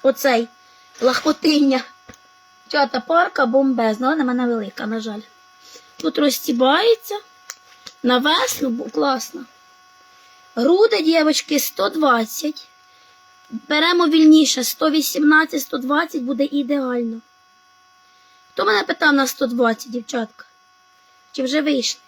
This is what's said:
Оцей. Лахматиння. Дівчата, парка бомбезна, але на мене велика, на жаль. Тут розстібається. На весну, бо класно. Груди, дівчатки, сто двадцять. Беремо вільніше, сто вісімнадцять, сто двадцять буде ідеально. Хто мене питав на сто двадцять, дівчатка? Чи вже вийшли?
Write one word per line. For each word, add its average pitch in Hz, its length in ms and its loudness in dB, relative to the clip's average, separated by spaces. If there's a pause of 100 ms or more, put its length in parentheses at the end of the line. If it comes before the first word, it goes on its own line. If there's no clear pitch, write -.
Оцей. 254 460 0 (540)
Лахматиння. 277 800 0 (800)
Дівчата, 277 340 -2
парка 330 460 0
бомбезна, 240 600 0
але 311 80 0
на 302 80 -2
мене 247 220 -2
велика, 220 400 -6
на 226 140 -6
жаль. 214 200 -10 (800)
Тут 311 200 -4
розстібається. 302 1000 0 (840)
На 247 140 2
весну, 302 520 -2
бо 233 200 -8
класно. 277 560 -4 (1080)
Груди, 370 460 4
дівчатки, 311 580 0
сто - 300 -4
двадцять. 302 760 -2 (840)
Беремо 330 580 0
вільніше, 311 560 6
сто - 260 -2
вісімнадцять, 302 720 2
сто - 160 -8
двадцять 294 440 -4
буде 254 220 -2
ідеально. 247 760 -4 (1300)
Хто 277 120 -2
мене 403 180 2
питав 311 300 0
на 269 140 2
сто 262 200 -4
двадцять, 233 440 -2
дівчатка? 233 540 -8 (840)
Чи 269 120 -6
вже 277 180 -2
вийшли? 277 460 -2